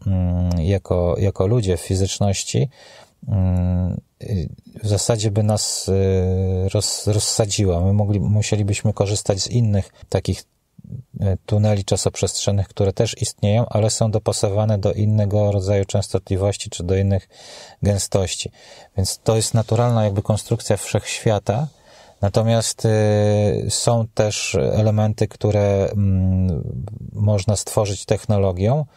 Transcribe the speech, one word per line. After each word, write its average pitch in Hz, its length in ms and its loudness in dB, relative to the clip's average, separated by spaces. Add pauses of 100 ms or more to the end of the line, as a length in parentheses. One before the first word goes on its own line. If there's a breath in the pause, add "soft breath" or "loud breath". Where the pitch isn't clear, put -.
mm, 90 540 0
jako, 90 580 0
jako 95 280 0
ludzie 101 300 2
w - 40 -8
fizyczności, 98 880 -2 (580 loud breath)
mm, 90 720 0 (840)
w 104 40 -4
zasadzie 104 440 0
by 107 120 0
nas, - 460 -2
y, 95 840 0
roz-, - 340 -2
rozsadziła. 104 760 0
My 98 120 2
mogli-, 104 260 0
musielibyśmy 104 760 0
korzystać 101 460 0
z - 80 -4
innych 107 460 0 (160 soft breath)
takich, - 340 0 (760)
e, 95 260 0
tuneli 104 400 2
czasoprzestrzennych, - 840 0
które 101 260 0
też - 280 -2
istnieją, 107 480 0
ale 107 200 2
są 113 220 0
dopasowane 107 680 0
do 98 160 0
innego 104 580 2
rodzaju 98 340 0
częstotliwości 98 840 -2
czy - 140 -10
do 92 120 0
innych 98 340 0 (540 loud breath)
gęstości. 98 680 -2 (460 loud breath)
Więc 95 260 -2
to 113 120 2
jest - 180 0
naturalna 113 500 2
jakby 104 180 0
konstrukcja 107 560 0
wszechświata. 110 880 -2 (540 loud breath)
Natomiast, 113 640 0
y, 104 840 2
są 117 440 0
też - 420 -2
elementy, 107 720 2
które, 101 640 0
mm, 92 720 0 (500)
można 104 420 0
stworzyć 101 500 -2
technologią, 104 800 0 (120)